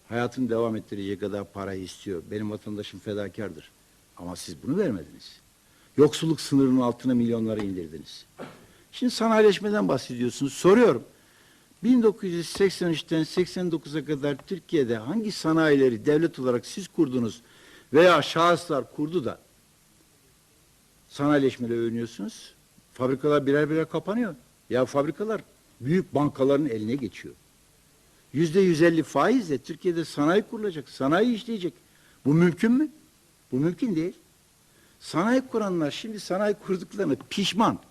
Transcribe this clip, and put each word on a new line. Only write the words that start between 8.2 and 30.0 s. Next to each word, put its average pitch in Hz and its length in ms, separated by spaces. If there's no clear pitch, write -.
Şimdi 240 200
sanayileşmeden 214 760
bahsediyorsunuz. 123 640
Soruyorum. 190 520
Bin 247 180
dokuz 202 280
yüz 170 180
seksen 180 420
üçten 160 340
seksen 180 460
dokuza 151 340
kadar 143 320
Türkiye'de 147 500
hangi 196 360
sanayileri 139 760
devlet 156 320
olarak 127 280
siz 190 220
kurdunuz 127 540
veya 165 300
şahıslar 165 720
kurdu 156 280
da 101 140
sanayileşmeyle 135 640
övünüyorsunuz? 117 800
Fabrikalar 135 540
birer 143 240
birer 156 180
kapanıyor. 190 460
Ya 123 140
fabrikalar 165 560
büyük 156 340
bankaların 139 520
eline 113 280
geçiyor. 110 400
Yüzde 160 280
yüz 170 220
elli 165 200
faizle 160 560
Türkiye'de 165 460